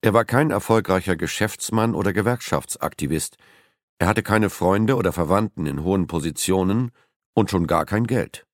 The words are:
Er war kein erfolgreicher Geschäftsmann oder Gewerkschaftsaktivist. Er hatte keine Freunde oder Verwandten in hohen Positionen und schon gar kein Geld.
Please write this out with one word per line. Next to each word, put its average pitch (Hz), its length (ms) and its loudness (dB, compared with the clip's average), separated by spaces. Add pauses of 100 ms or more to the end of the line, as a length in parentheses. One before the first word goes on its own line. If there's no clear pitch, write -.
Er 107 120 4
war 113 120 6
kein 143 260 2
erfolgreicher 95 640 2
Geschäftsmann 107 800 -2
oder 95 160 0
Gewerkschaftsaktivist. 82 1300 -4 (640)
Er 85 100 2
hatte 107 120 2
keine 104 280 2
Freunde 107 480 2
oder 92 160 0
Verwandten 90 520 0
in 71 160 -4
hohen 90 260 0
Positionen 92 840 -2 (420)
und 107 160 2
schon 87 180 0
gar 80 180 0
kein 110 200 -2
Geld. 113 480 -6